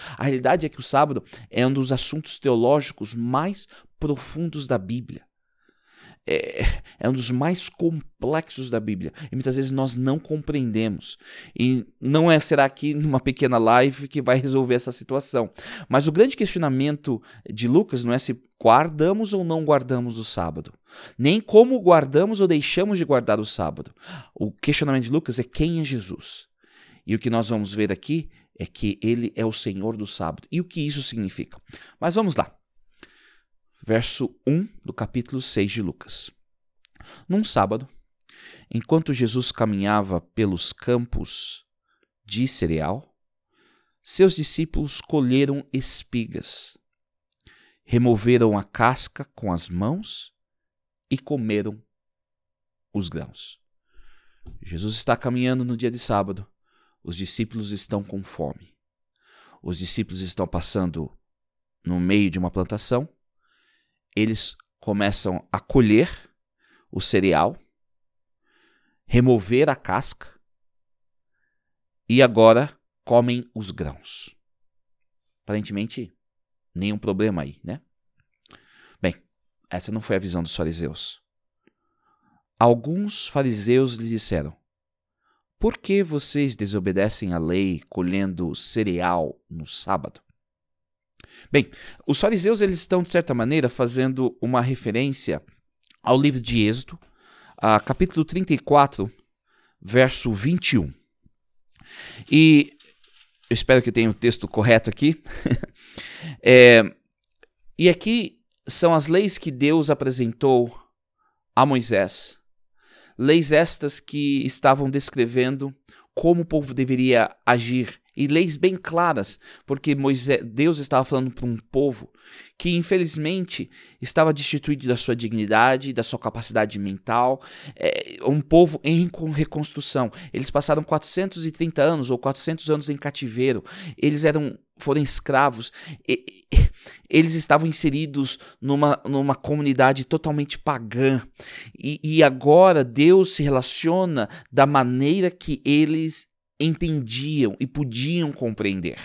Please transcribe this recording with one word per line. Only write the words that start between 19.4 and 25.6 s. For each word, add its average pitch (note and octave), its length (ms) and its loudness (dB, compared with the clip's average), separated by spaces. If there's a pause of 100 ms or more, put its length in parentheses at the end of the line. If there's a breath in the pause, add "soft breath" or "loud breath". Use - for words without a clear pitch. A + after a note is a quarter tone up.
não D#3+ 180 -2
guardamos B2+ 560 0
o A2 60 -8
sábado. E2 480 -6 (440 loud breath)
Nem D3+ 220 4
como A#3+ 400 4
guardamos F3 640 4
ou F#3+ 60 4
deixamos F3 500 0
de E3+ 80 -2
guardar A2+ 340 0
o G#2+ 60 -4
sábado. - 500 -8 (400 loud breath)
O G#2+ 160 -6
questionamento C#3 520 -2
de A#2 60 -10
Lucas C3+ 300 -2
é A#2+ 60 -2
quem E3 340 -2